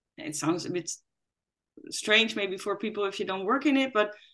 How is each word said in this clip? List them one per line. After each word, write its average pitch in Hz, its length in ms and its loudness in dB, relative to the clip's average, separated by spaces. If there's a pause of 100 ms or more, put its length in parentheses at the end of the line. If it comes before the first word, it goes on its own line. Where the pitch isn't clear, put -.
(160)
it - 180 -8
sounds 165 300 0
a - 60 -4
bit 175 200 -4 (1000)
strange 220 440 4
maybe 196 220 -2
for 196 220 -4
people 214 260 -2
if 196 160 -4
you 196 60 -4
don't 190 180 -2
work 269 220 2
in 277 100 6
it, 269 160 2
but, 208 160 4 (260)